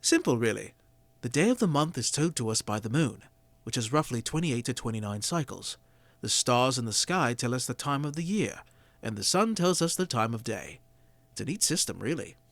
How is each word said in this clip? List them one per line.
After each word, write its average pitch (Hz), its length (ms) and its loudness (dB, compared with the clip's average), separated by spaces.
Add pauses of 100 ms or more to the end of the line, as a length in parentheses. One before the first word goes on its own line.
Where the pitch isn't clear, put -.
Simple, 320 360 2
really. 107 380 -2 (480)
The 123 60 -4
day 147 200 2
of 247 100 2
the 226 80 2
month 156 300 2
is 120 140 -2
told 160 260 0
to 113 140 -2
us 110 120 0
by 104 160 -4
the 107 120 -6
moon, 143 320 0 (400)
which - 140 -6
is 117 160 -2
roughly 147 280 0
twenty-eight 147 460 0
to 123 80 -2
twenty-nine 107 480 -4
cycles. - 560 -4 (420)
The - 80 -6
stars 123 500 4
in 120 60 -2
the 110 80 -4
sky 151 420 2
tell 120 200 -2
us 127 120 -2
the 123 80 -4
time 143 300 -2
of 143 100 -4
the 170 80 -4
year, 170 380 -2 (420)
and 110 140 -4
the 104 80 -6
sun 214 300 4
tells 175 260 2
us 165 160 0
the 185 100 2
time 113 280 0
of 113 100 -6
day. - 360 -8 (520)
It's - 80 -10
a 104 40 -4
neat 185 180 -2
system, - 360 0
really. 120 380 -4 (160)